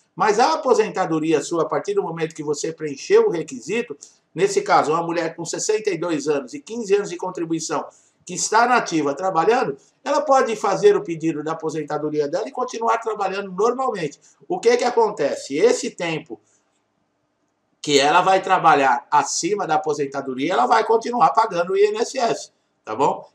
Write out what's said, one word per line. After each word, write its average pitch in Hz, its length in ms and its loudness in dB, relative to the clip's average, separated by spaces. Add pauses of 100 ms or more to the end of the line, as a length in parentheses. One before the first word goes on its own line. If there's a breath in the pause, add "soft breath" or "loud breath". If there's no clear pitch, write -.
(160 soft breath)
mas 202 240 2
a 302 140 4
aposentadoria 175 880 0
sua, 165 220 -2
a - 40 -2
partir 156 260 -4
do 196 100 0
momento 165 300 -6
que 156 100 -12
você 147 280 -4
preencheu 170 560 2
o 196 40 -2
requisito, 156 640 -6 (360 loud breath)
nesse 196 280 0
caso, 156 320 2
uma 170 100 0
mulher 165 320 -4
com 170 80 -12
sessenta 208 460 -4
e 180 80 -2
dois 156 320 -4
anos 131 240 -4
e 147 60 -12
quinze 208 360 -4
anos 196 140 0
de 175 80 -10
contribuição 165 680 -6 (400 soft breath)
que 175 100 -12
está 214 320 2
na 247 100 4
ativa 156 380 0
trabalhando, 190 600 0 (280 soft breath)
ela 285 180 0
pode 262 340 2
fazer 202 400 4
o 175 80 -2
pedido 156 400 -4
da 156 80 -4
aposentadoria 151 760 -4
dela 185 180 -4
e - 40 -14
continuar 233 480 -2
trabalhando 196 520 -4
normalmente. 220 680 -2 (280 soft breath)
O 185 120 -4
que 240 180 4
que 240 60 -2
acontece? 151 720 0
Esse 233 320 2
tempo 156 500 -8 (1400)
que 143 180 4
ela 156 220 4
vai 190 180 4
trabalhar 156 720 4
acima 175 560 0
da 156 80 -2
aposentadoria, 143 800 -2
ela 220 140 2
vai 226 180 4
continuar 226 460 2
pagando 185 420 0
o 196 40 0
I 208 100 6
N 208 100 -4
S 240 180 -4
S, - 360 -2 (340)
tá 110 100 -8
bom? 139 400 -2